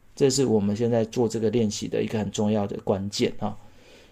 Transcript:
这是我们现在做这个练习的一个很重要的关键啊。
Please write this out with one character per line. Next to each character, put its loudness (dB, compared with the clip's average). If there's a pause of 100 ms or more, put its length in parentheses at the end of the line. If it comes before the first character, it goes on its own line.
(140)
这 4
是 2
我 4
们 0
现 0
在 4
做 0
这 -2
个 2
练 2
习 -6
的 0
一 -2
个 -2
很 -2
重 0
要 0
的 -6
关 -2
键 -2
啊。 -6 (560)